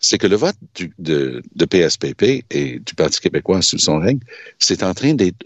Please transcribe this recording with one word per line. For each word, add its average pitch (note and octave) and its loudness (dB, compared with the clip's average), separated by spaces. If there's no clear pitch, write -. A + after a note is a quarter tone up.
c'est - 2
que - 2
le F#2+ 4
vote E3 2
du, F2 -10
de, C#2 -2
de E2 2
P F#2 2
S D#2+ 4
P C2+ -6
P C3 0
et C#2+ -4
du - -14
Parti D#2 0
québécois - 0
sous - -2
son D#2 0
règne, B2 0
c'est - 0
en F#2 -2
train D3 2
d'être F#2+ 0